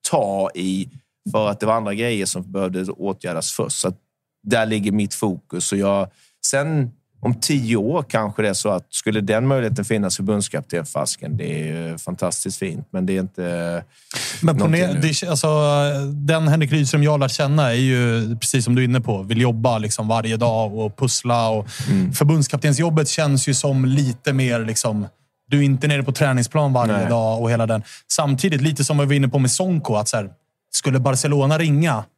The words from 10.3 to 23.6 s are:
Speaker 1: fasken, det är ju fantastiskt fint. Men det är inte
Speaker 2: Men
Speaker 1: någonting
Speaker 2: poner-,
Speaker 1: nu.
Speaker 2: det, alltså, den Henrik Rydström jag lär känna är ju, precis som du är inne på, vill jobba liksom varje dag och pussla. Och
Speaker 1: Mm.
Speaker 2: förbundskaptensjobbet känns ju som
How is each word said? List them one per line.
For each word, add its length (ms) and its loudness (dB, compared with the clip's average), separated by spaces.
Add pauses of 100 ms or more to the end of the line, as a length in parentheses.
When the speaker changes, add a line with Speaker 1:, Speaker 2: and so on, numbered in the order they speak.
Speaker 1:
fasken, 500 -6
det 240 -4
är 40 -4 (260)
ju 80 -10
fantastiskt 600 -6
fint. 320 -8
Men 160 -4
det 100 0
är 40 0
inte 640 -6 (580)
Speaker 2:
Men 140 2
Speaker 1:
någonting 260 2
Speaker 2:
poner-, 120 0
Speaker 1:
nu. 60 -2
Speaker 2:
det, 280 -2
alltså, 200 0 (680)
den 340 2
Henrik 240 4
Rydström 300 2
jag 180 4
lär 80 2
känna 420 2
är 40 2
ju, 640 2
precis 260 0
som 100 2
du 80 4
är 20 4
inne 160 2
på, 220 -2
vill 180 0
jobba 380 2
liksom 300 -2
varje 280 0
dag 420 0
och 180 -4
pussla. 520 0
Och 180 -2 (240)
Speaker 1:
Mm. 220 2
Speaker 2:
förbundskaptensjobbet 960 2
känns 400 0
ju 60 2
som 300 0